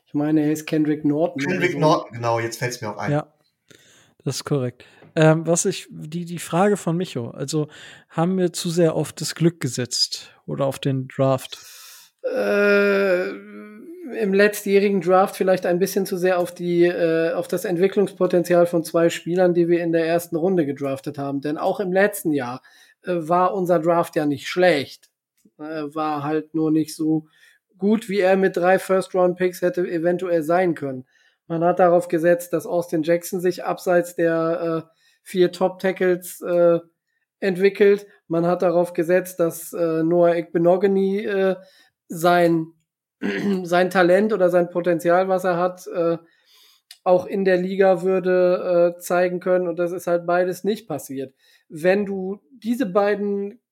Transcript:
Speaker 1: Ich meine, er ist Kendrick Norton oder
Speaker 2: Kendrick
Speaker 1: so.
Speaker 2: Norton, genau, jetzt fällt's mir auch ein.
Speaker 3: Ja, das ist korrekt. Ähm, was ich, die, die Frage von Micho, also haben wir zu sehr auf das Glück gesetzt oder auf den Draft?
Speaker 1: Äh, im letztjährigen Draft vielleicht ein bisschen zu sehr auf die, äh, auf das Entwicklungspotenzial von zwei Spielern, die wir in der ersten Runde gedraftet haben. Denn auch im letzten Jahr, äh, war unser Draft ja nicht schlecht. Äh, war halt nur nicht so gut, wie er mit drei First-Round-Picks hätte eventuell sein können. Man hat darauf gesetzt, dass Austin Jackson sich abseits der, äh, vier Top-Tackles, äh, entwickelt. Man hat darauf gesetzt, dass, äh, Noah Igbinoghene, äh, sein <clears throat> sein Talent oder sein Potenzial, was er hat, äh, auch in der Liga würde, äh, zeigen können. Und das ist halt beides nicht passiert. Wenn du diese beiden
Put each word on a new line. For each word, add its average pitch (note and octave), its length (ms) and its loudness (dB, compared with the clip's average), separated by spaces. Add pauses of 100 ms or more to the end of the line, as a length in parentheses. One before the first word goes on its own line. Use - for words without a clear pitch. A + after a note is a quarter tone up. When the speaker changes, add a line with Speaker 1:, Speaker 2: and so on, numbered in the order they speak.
Speaker 1:
Ich - 80 -8
meine, D3+ 260 0
er D3+ 100 0
ist D#3 140 -4
Kendrick D3+ 400 -2
Norton D3 380 -2
oder F3 80 -2
Speaker 2:
Kendrick F3 220 -2
Speaker 1:
so. C#3+ 60 -6
Speaker 2:
Norton, D#3 340 0
genau, A#2 260 -2
jetzt A2+ 180 -6
fällt's A#2+ 240 -8
mir G#2+ 80 -8
auch G#2 80 -10
ein. G#2 140 -4
Speaker 3:
Ja, D3 200 -4 (920)
das C#3 140 -6
ist - 60 -10
korrekt. B2+ 420 -4 (320)
Ähm, D#3+ 300 4
was E3 160 0
ich, - 260 -4
die, E3 360 -10
die E3+ 140 -10
Frage G3 360 0
von E3+ 220 -2
Micho, C#3 320 -6
also D3 400 -4 (400)
haben F3+ 280 0
wir F3+ 140 0
zu - 180 -6
sehr D#3+ 260 2
auf D3+ 180 -4
das - 200 -8
Glück E3 280 0
gesetzt - 760 -6 (100)
oder C#3+ 200 -4
auf C#3 120 -4
den C3+ 300 -2
Draft? C3+ 500 -2 (640)
Speaker 1:
Äh, G3+ 1040 2
im G#3+ 1040 -8
letztjährigen G3+ 680 2
Draft F#3 380 2
vielleicht F#3 280 2
ein F3+ 140 0
bisschen F#3+ 260 -2
zu F#3 120 -4
sehr F3+ 200 2
auf F3+ 160 -2
die, F3 300 2
äh, E3 480 2
auf F3 160 -4
das F3+ 160 -4
Entwicklungspotenzial F3+ 1000 2
von E3+ 180 0
zwei E3+ 260 2
Spielern, F3+ 440 0
die E3+ 160 2
wir E3+ 120 2
in E3+ 120 -2
der E3 120 2
ersten E3+ 300 -2
Runde E3+ 300 0
gedraftet C#3 520 -6
haben. C#3 220 -6
Denn D3+ 180 -6
auch F#3 220 -4
im F#3 140 -4
letzten F#3+ 400 0
Jahr, B2+ 280 -4 (420)
äh, F3+ 120 -4
war F3 380 0
unser F3+ 260 2
Draft E3+ 380 0
ja D#3 80 0
nicht C#3+ 240 -4
schlecht. E3+ 640 0 (460)
Äh, D3+ 380 -10
war D3+ 280 -4
halt D#3 300 -4
nur D#3 180 0
nicht D#3 220 0
so D#3 340 -2 (500)
gut, G#3+ 320 0
wie G3 100 -2
er F#3+ 160 4
mit F#3+ 220 2
drei F3+ 220 4
First-Round-Picks F3+ 840 0
hätte F3+ 280 -2
eventuell E3+ 540 -2
sein E3+ 320 0
können. C3 300 -10 (420)
Man E3 160 -4
hat F3 160 2
darauf F3 300 4
gesetzt, F3 420 2
dass D#3+ 140 -2
Austin E3+ 380 -2
Jackson E3+ 360 -2
sich F3 240 -2
abseits F3 540 -2
der, E3 720 -2
äh, - 40 -20 (320)
vier F3 240 2
Top-Tackles, F3+ 880 -2
äh, F3 380 2 (600)
entwickelt. G3 640 2 (220)
Man E3+ 180 -2
hat F3+ 160 0
darauf F3 320 0
gesetzt, F3+ 460 0
dass, E3 340 -4
äh, D#3+ 300 -2
Noah E3+ 320 4
Igbinoghene, F#3+ 880 0
äh, F#3+ 320 0 (520)
sein E3+ 600 2 (580)
<clears throat> G3 380 -2
sein F3 260 2
Talent F#3+ 440 4
oder F3+ 160 2
sein F3 200 2
Potenzial, F3 580 0
was F#3 160 0
er F3+ 140 0
hat, F3+ 300 -4
äh, E3+ 300 -2 (840)
auch C4+ 220 4
in G3 200 -2
der F#3 120 4
Liga F#3+ 440 2
würde, F3+ 960 2
äh, - 20 -20
zeigen F3+ 400 0
können. F3+ 280 0
Und E3+ 100 -6
das F3 140 -2
ist F3+ 160 -10
halt F3 180 0
beides F3+ 380 0
nicht G3+ 240 -4
passiert. C3+ 460 -10 (360)
Wenn F3+ 360 0
du F#3+ 360 -8 (100)
diese A#3+ 340 -4
beiden G3+ 720 -2 (120)